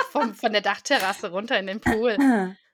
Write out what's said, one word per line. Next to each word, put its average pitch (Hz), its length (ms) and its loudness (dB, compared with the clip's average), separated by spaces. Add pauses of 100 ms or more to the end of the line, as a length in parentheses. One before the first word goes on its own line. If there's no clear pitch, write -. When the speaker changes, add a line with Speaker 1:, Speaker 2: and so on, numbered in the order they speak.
(120)
Speaker 1:
vom, 226 220 -2
von 226 180 -4
der 208 100 2
Dachterrasse 196 680 -2
runter 214 260 -2
in 196 80 -4
den 190 140 -6
Pool. 226 360 0
Speaker 2:
<clears throat> 214 400 2 (180)